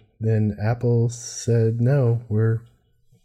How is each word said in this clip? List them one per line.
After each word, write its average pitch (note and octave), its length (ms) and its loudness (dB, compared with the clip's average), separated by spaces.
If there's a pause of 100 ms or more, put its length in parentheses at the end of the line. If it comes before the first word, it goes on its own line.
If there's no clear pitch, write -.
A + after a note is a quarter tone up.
(200)
then G#2+ 420 0
Apple A#2 460 0
said, A#2 720 -2
"No, A#2+ 480 2
we're A2+ 340 0 (640)